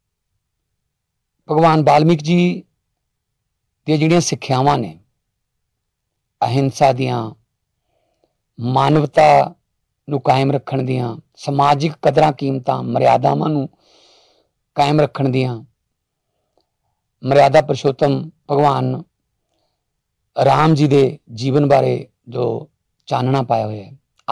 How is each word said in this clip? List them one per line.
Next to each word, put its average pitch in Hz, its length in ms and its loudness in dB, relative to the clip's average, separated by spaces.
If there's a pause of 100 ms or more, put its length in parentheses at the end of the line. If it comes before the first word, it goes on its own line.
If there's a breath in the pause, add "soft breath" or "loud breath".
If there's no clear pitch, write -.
(1500)
ਭਗਵਾਨ 156 320 4
ਵਾਲਮੀਕ 151 380 4
ਜੀ 175 420 0 (1200)
ਦੀਆਂ 156 120 0
ਜਿਹੜੀਆਂ 160 240 2
ਸਿੱਖਿਆਵਾਂ 139 560 -2
ਨੇ, 87 220 -10 (1400)
ਅਹਿੰਸਾ 135 520 0
ਦੀਆਂ, 120 380 -6 (1300)
ਮਾਨਵਤਾ 143 960 2 (540)
ਨੂੰ 143 120 -4
ਕਾਇਮ 135 300 0
ਰੱਖਣ 135 300 -4
ਦੀਆਂ, 127 360 -6 (180)
ਸਮਾਜਿਕ 143 640 -2
ਕਦਰਾਂ 151 320 2
ਕੀਮਤਾਂ, 135 500 -6
ਮਰਿਆਦਾਵਾਂ 127 680 0
ਨੂੰ 143 200 -4 (1080 soft breath)
ਕਾਇਮ 147 260 2
ਰੱਖਣ 139 280 -2
ਦੀਆਂ, 127 340 -4 (1600)
ਮਰਿਆਦਾ 139 380 4
ਪੁਰਸ਼ੋਤਮ 139 680 -2 (220)
ਭਗਵਾਨ 135 520 0 (1400)
ਰਾਮ 147 280 4
ਜੀ 147 140 2
ਦੇ 139 320 2 (140)
ਜੀਵਨ 135 360 -2
ਬਾਰੇ 131 400 0 (200)
ਜੋ 120 400 -8 (360)
ਚਾਨਣਾ 131 360 -2
ਪਾਇਆ 117 240 -2
ਹੋਇਆ 107 180 -12
ਹੈ, 123 140 -20 (340)